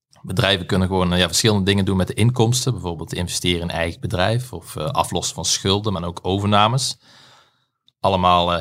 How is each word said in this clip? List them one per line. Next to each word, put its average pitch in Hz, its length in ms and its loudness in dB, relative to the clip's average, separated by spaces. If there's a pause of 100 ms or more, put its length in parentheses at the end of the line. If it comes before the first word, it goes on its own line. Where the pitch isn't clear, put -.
(220)
Bedrijven 92 440 0
kunnen 92 220 2
gewoon, 90 260 2
eh, 90 60 2
ja, 90 80 4
verschillende 104 360 2
dingen 98 220 2
doen 95 120 0
met 90 100 0
de - 60 -8
inkomsten. 120 580 2
Bijvoorbeeld 87 420 -6
investeren 87 480 -2
in 85 80 -4
eigen 85 320 -4
bedrijf 107 520 -2
of, - 220 -14
eh, 78 100 -4
aflossen 82 500 -4
van 82 100 -8
schulden, 101 480 0
maar 85 100 -6
ook 85 180 -8
overnames. 104 760 2 (1000)
Allemaal, 90 540 2
eh, 85 80 0